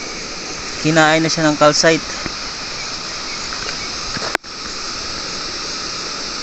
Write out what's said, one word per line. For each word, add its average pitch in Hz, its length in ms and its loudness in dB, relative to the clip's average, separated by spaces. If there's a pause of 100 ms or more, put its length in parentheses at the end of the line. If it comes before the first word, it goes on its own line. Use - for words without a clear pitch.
(840)
kinain 160 400 6
na 160 80 2
siya 160 160 4
ng 151 80 4
calcite. 151 480 6 (4000)